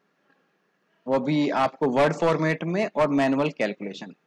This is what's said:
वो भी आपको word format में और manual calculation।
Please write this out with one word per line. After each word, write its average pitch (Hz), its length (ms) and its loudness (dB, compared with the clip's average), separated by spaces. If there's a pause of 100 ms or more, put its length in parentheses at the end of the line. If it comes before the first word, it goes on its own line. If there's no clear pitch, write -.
(1040)
वो 131 140 0
भी 143 320 0
आपको 135 380 0
word 143 260 4
format 160 500 0
में 185 220 -2
और 151 240 0
manual 139 400 2
calculation। 104 600 -6 (140)